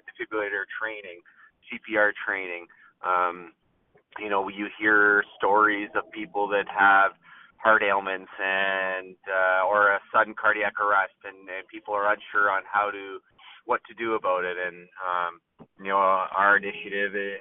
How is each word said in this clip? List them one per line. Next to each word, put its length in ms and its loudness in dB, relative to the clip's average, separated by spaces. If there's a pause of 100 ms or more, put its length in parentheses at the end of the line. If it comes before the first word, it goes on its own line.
defibrillator 600 -6 (140)
training, 420 -10 (500)
C 160 -10
P 100 -4
R 160 4 (140)
training. 400 -6 (380)
Um, 480 0 (640)
you 120 -8
know, 180 0
you 200 -8 (100)
hear 440 4 (140)
stories 580 2
of 180 -6
people 360 -6
that 200 0
have 440 4 (460)
heart 240 4
ailments 480 -2 (120)
and, 720 -2 (120)
uh, 380 2
or 260 4
a 80 0 (120)
sudden 220 2
cardiac 460 0
arrest, 340 0 (100)
and, 120 -16 (120)
and 200 -10
people 240 -12
are 200 2
unsure 380 0
on 200 0
how 200 0
to, 280 -10 (460)
what 240 -2
to 60 -20
do 200 -4
about 300 0
it. 120 -4
And, 320 -8 (160)
um, 640 -6 (120)
you 100 -12
know, 100 2
our 580 4
initiative, 580 -6
it 260 -8